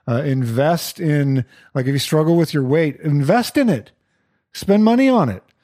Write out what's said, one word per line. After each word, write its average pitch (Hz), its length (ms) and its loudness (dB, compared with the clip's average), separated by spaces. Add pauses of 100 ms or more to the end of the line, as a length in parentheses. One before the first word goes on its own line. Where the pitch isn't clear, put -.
uh, 120 140 -2
invest 135 800 -2
in, 143 440 0 (280)
like, 131 140 -4
if 135 60 -2
you 139 60 -2
struggle 156 380 0
with 165 160 0
your 143 120 0
weight, 147 360 -2
invest 151 560 0
in 277 120 2
it, 135 240 -2 (600)
spend 208 320 2
money 240 240 4
on 214 200 2
it, 92 140 -8 (220)